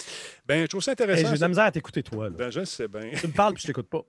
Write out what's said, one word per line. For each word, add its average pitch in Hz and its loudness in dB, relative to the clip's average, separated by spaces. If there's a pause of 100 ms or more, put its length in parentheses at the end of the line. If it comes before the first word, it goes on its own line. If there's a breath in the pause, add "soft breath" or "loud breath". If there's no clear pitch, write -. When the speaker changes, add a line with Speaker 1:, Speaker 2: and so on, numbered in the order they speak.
(460 loud breath)
Speaker 1:
Ben, 156 2
je 156 0
trouve 190 -6
ça 269 0
Speaker 2:
Hey, 254 -2
Speaker 1:
intéressant, 190 4
Speaker 2:
j'ai 160 4
de 151 2
la 151 4
Speaker 1:
ça. 165 4
Speaker 2:
misère 180 4
à 208 6
t'écouter, - -4
toi, 110 -6
là. 90 -6
Speaker 1:
Ben, 123 -4
je 175 -4
sais 117 -6
bien. 107 -10
Speaker 2:
Tu 170 -2
me 156 -2
parles, 202 4
puis - -10
je 165 -10
t'écoute 127 -4
pas. - -6